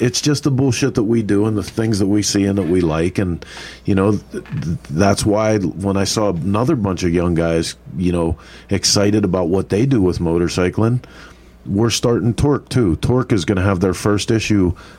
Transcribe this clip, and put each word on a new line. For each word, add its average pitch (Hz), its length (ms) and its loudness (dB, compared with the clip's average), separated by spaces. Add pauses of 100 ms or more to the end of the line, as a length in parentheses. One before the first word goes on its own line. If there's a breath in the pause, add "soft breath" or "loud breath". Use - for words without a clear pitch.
it's 123 220 0
just 147 220 -2
the 147 60 0
bullshit 131 440 0
that 123 100 0
we 117 180 2
do 101 220 0
and 110 120 0
the 98 60 -2
things 110 360 -2
that 101 80 0
we 104 160 2
see 98 220 0
and 98 140 0
that 90 100 -2
we 90 120 2
like. 82 380 0
And, 90 260 -4 (400 loud breath)
you 101 100 -2
know, 98 180 2
th-, - 320 -8 (180)
th-, 170 140 -4 (140)
that's 98 360 2
why 110 320 2
when 98 400 -2
I 98 60 0
saw 104 260 0
another 104 460 0
bunch 98 260 -2
of 87 100 0
young 87 220 2
guys, 82 400 0 (240)
you 87 140 0
know, 82 240 -2 (340 loud breath)
excited 101 540 2
about 90 240 0
what 92 200 0
they 104 160 0
do 135 160 2
with 90 180 0
motorcycling, 90 840 0 (600 loud breath)
we're 107 240 0
starting 117 420 0
Torque 143 380 0
too. 101 260 2
Torque 123 360 2
is 92 120 2
gonna 95 160 2
have 95 200 2
their 92 120 4
first 104 380 0
issue 101 420 2 (260 loud breath)